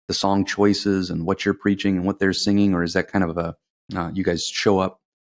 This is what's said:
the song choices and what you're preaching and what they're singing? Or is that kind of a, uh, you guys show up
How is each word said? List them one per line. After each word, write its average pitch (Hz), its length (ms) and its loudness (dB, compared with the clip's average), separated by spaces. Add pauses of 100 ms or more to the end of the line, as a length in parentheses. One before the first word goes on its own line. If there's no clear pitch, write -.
the 92 80 -4
song 98 300 2
choices 98 680 0
and 82 160 -4
what 95 180 -2
you're 101 80 2
preaching 98 420 0
and 90 120 -2
what 98 100 -2
they're 95 160 2
singing? 101 400 2
Or 87 80 0
is 85 120 -2
that 92 140 0
kind 95 160 0
of 82 140 -4
a, 82 180 -4 (400)
uh, 85 200 -4
you 95 80 -4
guys 82 240 -2
show 98 320 2
up 95 200 -2 (280)